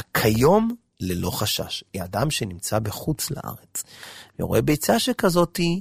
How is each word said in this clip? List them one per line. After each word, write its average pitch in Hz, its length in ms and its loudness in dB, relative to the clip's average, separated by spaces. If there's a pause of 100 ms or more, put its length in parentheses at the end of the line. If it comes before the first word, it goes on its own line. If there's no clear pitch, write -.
(140)
כיום 165 600 4 (260)
ללא 90 300 -2
חשש. - 540 -4 (140)
אדם 101 320 -2
שנמצא 104 480 -4
בחוץ 110 520 -4
לארץ - 540 -10 (540)
ורואה 90 240 2
ביצה 151 360 2
שכזאת, 180 600 2 (200)